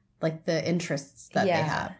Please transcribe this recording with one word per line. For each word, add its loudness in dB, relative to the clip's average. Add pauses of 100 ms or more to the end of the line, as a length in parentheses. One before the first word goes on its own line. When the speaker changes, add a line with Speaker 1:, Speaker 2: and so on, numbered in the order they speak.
(220)
Speaker 1:
Like, -2
the 0
interests -2
that 4
they 4
Speaker 2:
Yeah. 4
Speaker 1:
have, -2